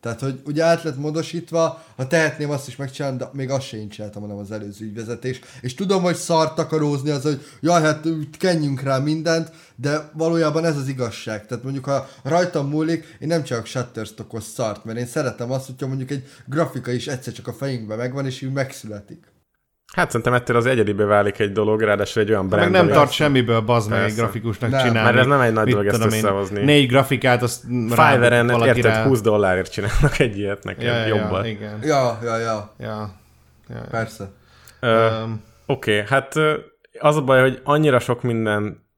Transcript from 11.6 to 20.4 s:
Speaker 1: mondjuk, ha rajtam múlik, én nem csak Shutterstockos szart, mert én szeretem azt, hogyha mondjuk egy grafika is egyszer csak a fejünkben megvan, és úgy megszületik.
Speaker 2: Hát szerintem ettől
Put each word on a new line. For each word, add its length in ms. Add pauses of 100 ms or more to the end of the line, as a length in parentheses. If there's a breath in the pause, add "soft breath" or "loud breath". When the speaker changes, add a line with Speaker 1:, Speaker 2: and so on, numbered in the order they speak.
Speaker 1:
mondjuk, 220
ha 220 (160 loud breath)
rajtam 460
múlik, 500
én 80
nem 160
csak 220
Shutterstockos 760
szart, 420
mert 120
én 80
szeretem 460
azt, 140
hogyha 220
mondjuk 240
egy 160 (180 loud breath)
grafika 460
is 160
egyszer 260
csak 140
a 60
fejünkben 440
megvan, 280
és 160
úgy 120
megszületik. 840 (560)
Speaker 2:
Hát 180
szerintem 220
ettől 240